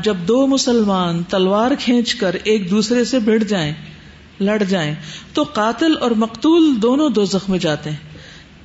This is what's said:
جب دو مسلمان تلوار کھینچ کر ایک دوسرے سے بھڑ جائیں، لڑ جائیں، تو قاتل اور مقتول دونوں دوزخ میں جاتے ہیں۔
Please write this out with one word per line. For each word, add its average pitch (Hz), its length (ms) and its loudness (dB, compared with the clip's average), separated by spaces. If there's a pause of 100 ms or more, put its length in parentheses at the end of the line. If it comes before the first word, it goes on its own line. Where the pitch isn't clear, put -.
جب 214 120 0 (120)
دو 262 180 4
مسلمان 202 840 0
تلوار 202 420 2 (100)
کھینچ 233 340 0
کر 185 300 -2
ایک 202 260 0
دوسرے 220 340 2
سے 262 160 0
بھڑ 220 240 2
جائیں، 175 280 -2 (680)
لڑ 208 240 0
جائیں، 165 300 -2 (400)
تو 202 80 0 (120)
قاتل 240 460 0
اور 247 180 0
مقتول 311 520 2 (120)
دونوں 277 280 2
دوزخ 196 400 0
میں 185 80 0
جاتے 151 320 -4
ہیں۔ 151 180 -10 (560)